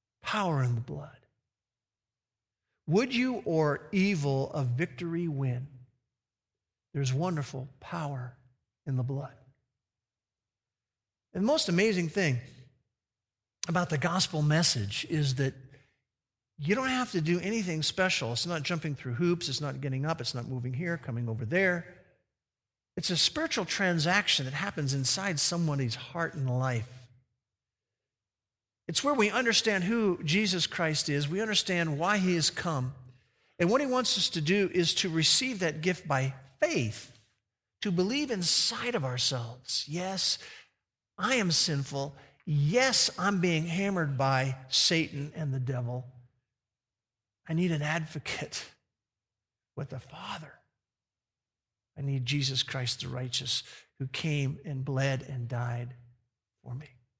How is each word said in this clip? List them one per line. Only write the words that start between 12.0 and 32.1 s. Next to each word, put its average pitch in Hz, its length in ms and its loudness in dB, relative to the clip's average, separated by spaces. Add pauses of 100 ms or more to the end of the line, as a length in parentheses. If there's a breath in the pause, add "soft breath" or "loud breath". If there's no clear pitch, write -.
thing 151 300 2 (1300)
about 175 240 0
the 151 80 2
gospel 170 420 0
message 147 680 2
is 143 280 0
that 135 180 0 (1040 soft breath)
you 156 160 -2
don't 262 140 0
have 254 240 0
to 180 80 0
do 170 220 2
anything 180 420 -2
special. 170 480 0
It's 120 140 -2
not 170 180 -2
jumping 156 320 -2
through 123 200 -6
hoops. 170 340 0
It's 131 100 -4
not 135 220 -4
getting 135 240 -2
up. 165 160 -2
It's - 120 -6
not 123 140 -6
moving 127 240 -4
here, 170 240 -2
coming 120 320 -4
over 113 160 -4
there. 175 420 2 (1120)
It's - 140 -4
a 175 80 0
spiritual 302 480 0
transaction 175 800 2
that 131 80 -6
happens 147 400 -2
inside 160 440 0
somebody's 143 580 0
heart - 400 -6
and 131 220 -2
life. 127 300 0 (2000)
It's - 160 0
where 285 100 4
we 214 160 4
understand 214 540 2
who 214 400 2
Jesus 180 420 2
Christ 156 440 0
is. 143 180 0
We 185 140 -2
understand 175 580 0
why 196 200 2